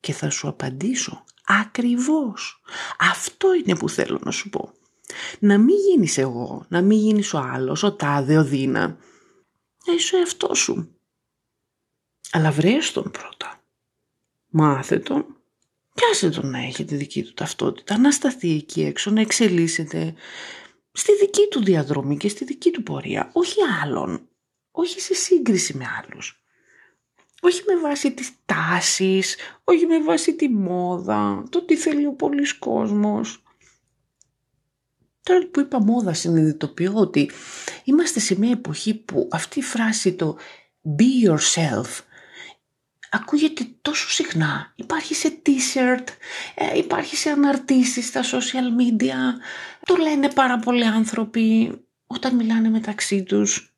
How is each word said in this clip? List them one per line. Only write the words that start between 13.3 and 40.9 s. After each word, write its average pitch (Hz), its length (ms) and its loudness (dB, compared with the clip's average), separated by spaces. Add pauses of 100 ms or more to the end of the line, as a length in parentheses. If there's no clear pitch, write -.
Μάθε 147 500 2
τον. - 400 -4 (560)
Πιάσε 440 360 2
τον 139 200 -4
να 127 80 -6
έχει 127 260 -6
τη 143 120 -6
δική 139 260 -6
του 113 100 -12
ταυτότητα, - 680 -4
να 269 120 6
σταθεί 247 440 0
εκεί 156 280 -4
έξω, 151 280 -2
να 214 100 4
εξελίσσεται 165 960 0 (760)
στη - 240 2
δική 403 340 4
του 254 140 0
διαδρομή 143 520 2
και 202 120 -2
στη 208 160 -6
δική 285 260 0
του 330 120 -6
πορεία, - 500 -6
όχι 349 240 0 (260)
άλλων, 90 460 -4 (420)
όχι 349 300 -4
σε - 140 -4
σύγκριση 233 600 2
με 127 80 -8 (180)
άλλους. - 400 -18 (1000)
Όχι 359 260 2
με 370 140 2
βάση 285 320 0
τις - 180 -10 (140)
τάσεις, 185 920 0 (280)
όχι 339 220 4
με 330 160 2
βάση 320 320 0
τη 294 140 0
μόδα, 180 1000 -2
το 349 140 -4
τι 330 120 4
θέλει 294 300 0
ο 285 60 -2
πολύς 285 460 -2
κόσμος». 220 840 -2 (1800)
Τώρα 359 240 2
που - 140 -2
είπα 269 220 0
μόδα, 208 320 2
συνειδητοποιώ 160 800 0
ότι 165 360 2 (540)
είμαστε 302 360 2
σε 185 180 0
μια 220 120 2
εποχή 208 440 -2
που - 360 -4
αυτή - 280 -6
η 269 40 -4
φράση, 220 500 -2
το 156 260 -4 (600)